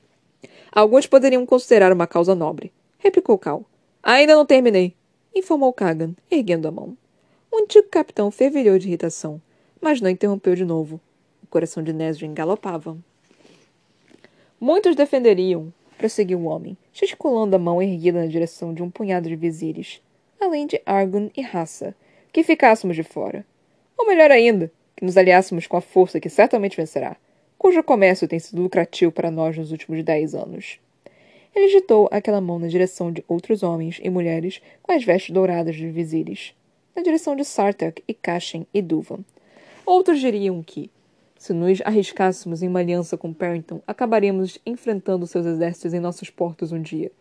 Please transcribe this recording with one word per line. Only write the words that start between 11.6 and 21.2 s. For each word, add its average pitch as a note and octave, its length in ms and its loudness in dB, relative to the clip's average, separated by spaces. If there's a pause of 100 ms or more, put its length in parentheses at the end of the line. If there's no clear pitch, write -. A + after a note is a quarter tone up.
de D#3+ 100 -6
Nesrin D#3 420 -8
galopava. E3 640 -6 (1600)
"Muitos E4 360 2
defenderiam", F#3 800 2 (240)
prosseguiu F#3+ 420 -2
o E3+ 60 -6
homem, E3 320 -8 (160)
gesticulando A3+ 640 -2
a F#3 40 4
mão F3 220 0
erguida F3 400 0
na E3 60 -2
direção E3 460 -6
de D#3+ 80 -10
um F3 80 -8
punhado F3+ 380 -6
de E3 80 -6
vizires, D#3+ 640 -8 (380)
além D#4+ 260 -2
de - 200 -6
Argun G3 500 -2